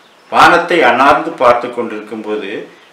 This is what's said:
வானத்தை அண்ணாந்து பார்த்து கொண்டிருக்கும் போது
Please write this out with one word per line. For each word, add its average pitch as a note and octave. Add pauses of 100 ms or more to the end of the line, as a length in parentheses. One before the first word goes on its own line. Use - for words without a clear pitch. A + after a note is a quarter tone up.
(300)
வானத்தை E3
அண்ணாந்து C#3
பார்த்து B2
கொண்டிருக்கும் G#2+
போது G#2 (260)